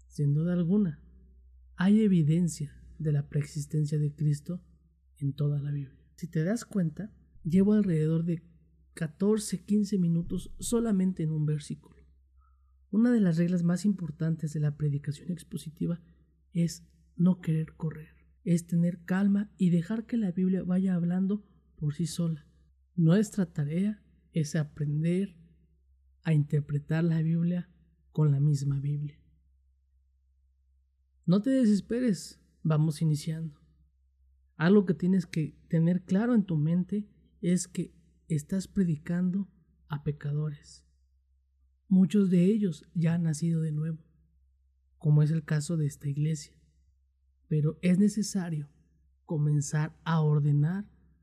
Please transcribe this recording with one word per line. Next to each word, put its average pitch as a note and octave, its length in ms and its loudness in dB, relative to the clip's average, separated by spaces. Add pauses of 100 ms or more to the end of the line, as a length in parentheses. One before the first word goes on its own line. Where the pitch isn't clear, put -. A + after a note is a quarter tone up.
Sin D3 260 -2
duda E3 200 0
alguna, F3 500 0 (720)
hay G#3 260 4
evidencia E3 800 2 (160)
de D#3 140 -4
la C#3+ 160 -2
preexistencia D3 720 -4
de D3 160 -2
Cristo D3+ 480 -4 (540)
en C#3 160 -4
toda D3 280 -2
la D3 100 -6
Biblia. C#3 280 -8 (160)
Si - 140 -12
te D#3+ 160 -2
das G#3+ 180 -4
cuenta, F3 500 -4 (300)
llevo G3 300 4
alrededor E3 500 2
de E3+ 180 -4 (520)
catorce, G3 720 -2
quince G#3 320 0
minutos F3 600 -2
solamente G3 640 0
en D#3 80 -2
un D3+ 140 -2
versículo. D3+ 520 -6 (920)
Una A3+ 200 4
de A#3 80 4
las F3 160 4
reglas E3+ 280 0
más F3 200 0
importantes D#3+ 680 -2
de D#3 80 -4
la D3 160 -2
predicación C#3+ 520 -4
expositiva E3+ 720 -8 (520)
es E3+ 340 -2 (280)
no F3+ 260 2
querer D#3+ 340 -4
correr, - 400 -10 (280)
es E3+ 240 0
tener F3 380 0
calma G3+ 520 0
y F#3 120 2
dejar F3 360 0
que B3 120 -4
la G3+ 140 -2
Biblia F#3 320 0
vaya F#3 320 0
hablando F#3 480 -2 (320)
por D3 180 -4
sí E3+ 120 -4
sola. E3 400 -4 (500)
Nuestra F#3 500 2
tarea E3+ 580 -4 (280)
es D#3 240 -2
aprender D#3 800 -2 (880)
a D#3+ 100 0
interpretar D3 680 0
la D#3+ 180 0
Biblia E3+ 480 -2 (420)
con D3+ 200 2
la C#3 80 2
misma C#3 400 0
Biblia. D3 400 -6 (2000)
No F#3 160 4
te C4+ 80 -2
desesperes, A#3 920 0 (240)
vamos D#3 380 0
iniciando. D#3+ 580 -4 (1000)
Algo F#3 280 4
que F3+ 80 0
tienes F3+ 320 0
que - 320 -6 (100)
tener E3+ 360 2
claro A3+ 320 0
en G#3 100 4
tu E3 100 -4
mente F3+ 540 -2 (320)
es F3+ 260 -2
que - 260 -8 (340)
estás E3 400 -4
predicando F3+ 840 -2 (380)
a D3 160 -10
pecadores. D3 840 -8 (1040)
Muchos F#3+ 420 4
de F3 160 4
ellos G3+ 480 0
ya E3 220 0
han F3 80 -2
nacido D#3+ 380 -2
de D#3+ 100 -4
nuevo, D#3 320 -6 (920)
como D3 260 6
es D3+ 80 2
el D#3+ 120 -2
caso D#3 340 -2
de D#3 80 0
esta C#3+ 220 -6
iglesia. D3+ 480 -4 (920)
Pero D#3 340 0
es F3+ 180 4
necesario G3 720 0 (560)
comenzar D3 800 -2
a E3 180 0
ordenar D3+ 680 2 (340)